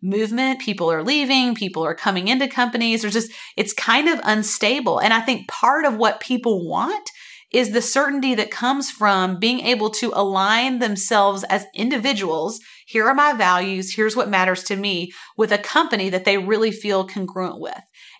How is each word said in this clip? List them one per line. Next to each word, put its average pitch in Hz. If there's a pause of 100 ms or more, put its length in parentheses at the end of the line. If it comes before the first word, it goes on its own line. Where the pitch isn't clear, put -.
movement. 220
People 185
are 160
leaving. 262
People 185
are 160
coming 185
into 262
companies. 233
There's 208
just, 226 (240)
it's -
kind 277
of 320
unstable. 214
And 220
I 226
think 226
part 285
of 254
what 226
people 226
want 349 (440)
is 233
the 233
certainty 269
that 214
comes 269
from 190
being 240
able 214
to 214
align 202
themselves 202
as 196
individuals. 214 (260)
"Here 220
are 269
my 277
values. 190
Here's 214
what 220
matters 185
to 202
me," 185 (260)
with 214
a 208
company 202
that 185
they 196
really 214
feel 202
congruent 185
with. - (400)